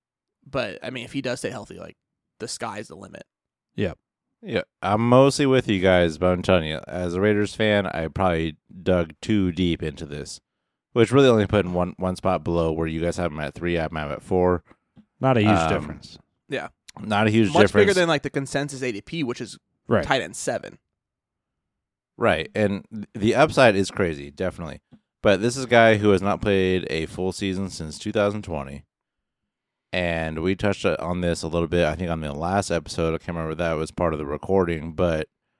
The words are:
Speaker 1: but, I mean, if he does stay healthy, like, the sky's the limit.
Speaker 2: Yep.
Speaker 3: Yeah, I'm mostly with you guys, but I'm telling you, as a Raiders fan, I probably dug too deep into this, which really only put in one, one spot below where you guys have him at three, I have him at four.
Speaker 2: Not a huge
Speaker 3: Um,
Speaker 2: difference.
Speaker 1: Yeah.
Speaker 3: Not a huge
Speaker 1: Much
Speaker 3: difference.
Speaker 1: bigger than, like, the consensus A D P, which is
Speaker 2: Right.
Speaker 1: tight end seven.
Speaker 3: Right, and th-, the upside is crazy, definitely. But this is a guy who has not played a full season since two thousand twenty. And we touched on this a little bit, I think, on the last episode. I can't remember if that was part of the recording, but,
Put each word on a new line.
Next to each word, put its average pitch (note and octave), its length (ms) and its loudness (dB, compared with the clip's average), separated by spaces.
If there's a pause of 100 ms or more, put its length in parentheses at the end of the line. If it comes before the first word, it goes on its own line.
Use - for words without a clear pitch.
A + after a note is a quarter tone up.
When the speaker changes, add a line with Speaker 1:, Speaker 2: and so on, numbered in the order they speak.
(460)
Speaker 1:
but, A#2+ 380 -6
I A#2+ 80 -10
mean, B2 140 -10
if A2+ 80 -20
he C3+ 80 -4
does B2 180 -4
stay A#2 100 -6
healthy, G2 300 -14
like, E2 180 -18 (420)
the A2+ 80 -10
sky's G#2+ 420 -10
the D#2+ 60 -18
limit. - 280 -18 (520)
Speaker 2:
Yep. - 220 -4 (440)
Speaker 3:
Yeah, D#3 200 -4 (220)
I'm G#2+ 260 2
mostly C3+ 380 6
with C3 200 2
you G2 140 2
guys, F2+ 380 4
but F2+ 80 2
I'm F2+ 160 0
telling F2+ 260 2
you, D#2 180 -6
as F2 280 -6
a F#2 40 -2
Raiders G#2 360 0
fan, G#2 320 2
I D#2+ 200 -6
probably E2 480 0 (280)
dug F2 360 0
too G2 320 2
deep E2+ 320 0
into D2+ 220 -8
this, C#2+ 340 -12 (540)
which A2+ 180 4
really C3+ 160 6
only A2 200 6
put G2 180 2
in F2+ 80 -4
one, F2+ 240 -2
one F#2 180 -2
spot F2 280 -2
below E2 280 0
where E2 160 -2
you D#2+ 140 -4
guys E2+ 160 -2
have F2 140 -4
him D2+ 80 -10
at D2 160 -6
three, E2+ 220 -4
I D#2+ 40 -2
have D#2 100 -4
him D#2+ 60 -8
at D2+ 240 -8
four. F2+ 420 0 (560)
Speaker 2:
Not C3 180 2
a A2 40 4
huge G#2 160 4
Speaker 3:
Um, D#2+ 160 2
Speaker 2:
difference. D2+ 460 -8 (280)
Speaker 1:
Yeah. G#2+ 220 -8 (320)
Speaker 3:
Not G#2 260 2
a G#2+ 40 2
huge A2 200 6
Speaker 1:
Much E3+ 120 6
Speaker 3:
difference. - 240 4
Speaker 1:
bigger G3 120 4
than, F3 80 4
like, D3+ 140 2
the C#3+ 80 -6
consensus C#3 540 -6
A B2 80 -2
D G2+ 100 -8
P, E3 220 -6
which B2 180 -6
is G#2+ 160 -12 (300)
Speaker 2:
Right. A2 180 2
Speaker 1:
tight C3+ 160 2
end E2 140 -8
seven. - 420 -8 (1400)
Speaker 3:
Right, F#2 360 0
and G2+ 400 0
th-, G#2 200 -12
the G#2+ 220 0
upside C3 400 6
is F#2+ 160 0
crazy, D2 400 -4
definitely. E2+ 500 -8 (400)
But G2 200 6
this A#2+ 160 0
is C3 80 -6
a A#2 40 -8
guy A2+ 280 8
who G#2 140 4
has F#2 100 6
not G2 200 -2
played F#2+ 480 2
a D#2+ 160 -4
full F#2 260 -6
season F#2+ 380 -4
since D#2 280 -12
two G#2 140 -8
thousand G#2 320 0
twenty. C#2 420 -10 (1080)
And E2 480 -2
we F#2 160 0
touched G2+ 300 -2
on F2+ 360 -2
this E2+ 200 -2
a E2 60 -6
little E2 200 -2
bit, E2+ 180 2
I D#2 100 0
think, E2+ 160 -6
on D#2+ 100 -4
the D2 120 -6
last F2 360 -2
episode. E2 460 -2
I - 20 -4
can't - 120 -10
remember D#2+ 240 -6
if D#2+ 40 -12
that E2 160 -2
was D#2 160 -4
part E2+ 240 -2
of D2 60 -6
the D2+ 60 -6
recording, E2 680 -2
but, E2 340 0 (320)